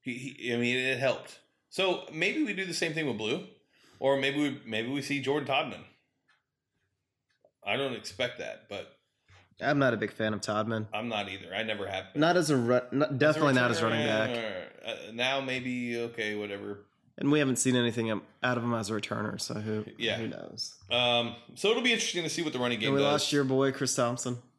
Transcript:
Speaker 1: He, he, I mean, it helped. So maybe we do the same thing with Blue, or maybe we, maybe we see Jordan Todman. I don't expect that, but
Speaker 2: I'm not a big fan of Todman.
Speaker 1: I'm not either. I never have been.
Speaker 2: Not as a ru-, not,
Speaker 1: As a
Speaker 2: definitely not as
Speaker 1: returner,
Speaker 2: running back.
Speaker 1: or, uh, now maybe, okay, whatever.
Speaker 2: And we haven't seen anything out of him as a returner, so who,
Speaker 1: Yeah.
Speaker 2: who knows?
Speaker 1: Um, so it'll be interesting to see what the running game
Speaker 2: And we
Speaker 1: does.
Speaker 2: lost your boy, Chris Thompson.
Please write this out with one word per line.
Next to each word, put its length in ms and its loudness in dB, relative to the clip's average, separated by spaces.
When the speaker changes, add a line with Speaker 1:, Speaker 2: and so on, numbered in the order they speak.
Speaker 1:
He, 120 -8
he, 400 -6
I 40 2
mean, 200 2
it 220 0
helped. 400 -2
So 440 0
maybe 300 0
we 100 -2
do 120 -2
the 80 -6
same 200 -2
thing 140 -2
with 100 -2
Blue, 280 -2
or 180 4
maybe 220 0
we, 260 0
maybe 240 -2
we 120 -2
see 200 -2
Jordan 280 0
Todman. 320 -2
I 120 0
don't 160 -2
expect 460 -6
that, 300 -10
but 220 -10
Speaker 2:
I'm 200 2
not 140 6
a 40 -2
big 140 -2
fan 240 -2
of 60 -6
Todman. 520 -2
Speaker 1:
I'm 160 -4
not 200 -4
either. 240 -10
I 100 -2
never 240 -4
have 260 -8
been. 80 -2
Speaker 2:
Not 160 6
as 140 4
a 60 6
ru-, 240 6
not, 180 2
Speaker 1:
As 60 -2
a 20 -2
Speaker 2:
definitely 360 6
not 180 6
as 80 0
Speaker 1:
returner, 40 2
Speaker 2:
running 240 2
back. 300 2
Speaker 1:
or, 300 -6
uh, 80 -6
now 280 0
maybe, 560 -2
okay, 380 -4
whatever. 500 -6
Speaker 2:
And 140 2
we 80 6
haven't 160 2
seen 200 2
anything 360 2
out 460 -2
of 60 -2
him 100 0
as 160 -2
a 40 -2
returner, 480 -4
so 140 -6
who, 300 -4
Speaker 1:
Yeah. 200 0
Speaker 2:
who 100 -4
knows? 480 -10
Speaker 1:
Um, 440 2
so 160 0
it'll 100 2
be 120 2
interesting 300 -2
to 60 -2
see 140 -2
what 100 -2
the 60 -2
running 200 2
game 100 2
Speaker 2:
And 80 4
we 40 4
Speaker 1:
does. 120 4
Speaker 2:
lost 200 2
your 120 4
boy, 260 4
Chris 240 -2
Thompson. 420 0